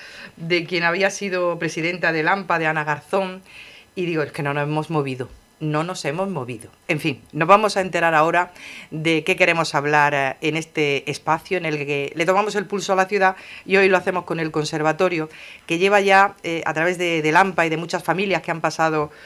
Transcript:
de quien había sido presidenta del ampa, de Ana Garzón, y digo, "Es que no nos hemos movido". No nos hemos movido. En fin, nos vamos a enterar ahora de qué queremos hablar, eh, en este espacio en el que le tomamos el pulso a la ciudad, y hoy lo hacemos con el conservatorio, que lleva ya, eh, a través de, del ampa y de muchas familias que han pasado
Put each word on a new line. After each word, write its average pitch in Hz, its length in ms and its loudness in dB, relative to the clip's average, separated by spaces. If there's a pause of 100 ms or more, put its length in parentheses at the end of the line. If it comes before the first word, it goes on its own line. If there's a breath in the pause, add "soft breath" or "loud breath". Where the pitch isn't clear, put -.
(380 loud breath)
de 170 260 -2
quien 170 200 -4
había 185 260 2
sido 180 500 -2
presidenta 170 540 -2
del 160 160 0
ampa, 185 300 0
de 160 80 0
Ana 156 180 -2
Garzón, 185 560 -4 (540 loud breath)
y 180 100 -4
digo, 160 180 -2
"Es 131 80 -6
que 151 120 -6
no 143 100 -2
nos 147 100 -2
hemos 151 260 -4
movido". 135 380 -4 (320)
No 156 260 -2
nos 180 180 -8
hemos 175 260 -4
movido. 123 400 -10 (200)
En 156 100 -2
fin, 147 220 -4 (100)
nos 156 160 2
vamos 202 300 8
a 190 40 2
enterar 170 340 0
ahora 170 360 4 (400 loud breath)
de 160 320 0
qué 180 140 0
queremos 165 380 2
hablar, 147 380 4
eh, 139 280 0
en 160 160 -2
este 147 520 -2
espacio 160 480 -4
en 170 80 -4
el 151 120 -2
que 143 380 -4
le 165 100 -2
tomamos 202 300 0
el 202 100 -2
pulso 196 260 -4
a 190 60 2
la 190 80 2
ciudad, 190 320 0 (280 loud breath)
y 190 120 2
hoy 196 100 6
lo 190 80 6
hacemos 180 300 -2
con 165 160 -4
el 156 100 -4
conservatorio, 156 760 -2 (360 loud breath)
que 165 120 -2
lleva 196 240 4
ya, 196 420 4
eh, 165 220 -4
a 156 80 -2
través 175 240 0
de, 170 240 0
del 156 160 2
ampa 180 280 4
y 165 40 -2
de 156 80 -2
muchas 170 260 -6
familias 175 380 -2
que 170 100 -6
han 160 80 -4
pasado 156 500 -2 (160 loud breath)